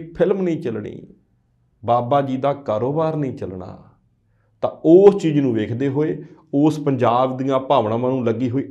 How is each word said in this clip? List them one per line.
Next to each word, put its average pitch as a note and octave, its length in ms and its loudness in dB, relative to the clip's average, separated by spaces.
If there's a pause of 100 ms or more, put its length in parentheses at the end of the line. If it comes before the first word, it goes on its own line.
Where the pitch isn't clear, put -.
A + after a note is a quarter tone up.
(160)
ਫਿਲਮ F#3+ 260 0
ਨਹੀਂ F3 200 -2
ਚੱਲਣੀ, A2 400 -8 (840)
ਬਾਬਾ A#2+ 380 0
ਜੀ C3 160 -4
ਦਾ C#3 160 -2
ਕਾਰੋਬਾਰ C#3 600 -4
ਨਹੀਂ C#3 180 -4
ਚੱਲਣਾ। F#2+ 440 -12 (880)
ਤਾਂ B2 60 -4 (160)
ਉਸ F#3+ 360 8
ਚੀਜ਼ D3+ 180 0
ਨੂੰ C3 140 0
ਵੇਖਦੇ A2+ 340 -2
ਹੋਏ, D3+ 300 -2 (360)
ਉਸ D3 260 2
ਪੰਜਾਬ B2+ 580 0
ਦੀਆਂ C3 220 -2
ਭਾਵਨਾਵਾਂ B2+ 520 0
ਨੂੰ C3 140 -2
ਲੱਗੀ A#2 240 -2
ਹੋਈ C3 220 -4